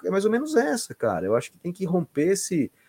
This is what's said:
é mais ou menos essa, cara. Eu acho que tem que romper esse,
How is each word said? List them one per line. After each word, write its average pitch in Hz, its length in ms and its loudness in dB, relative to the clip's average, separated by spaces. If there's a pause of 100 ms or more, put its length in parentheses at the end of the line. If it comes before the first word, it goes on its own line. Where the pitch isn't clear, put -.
é 180 40 0
mais 196 160 0
ou 220 60 4
menos 302 240 -2
essa, 285 380 2
cara. 92 320 -2
Eu 104 100 2
acho 120 160 -2
que - 60 -20
tem 175 160 -8
que 185 120 -6
romper 170 440 0
esse, 180 420 0 (180)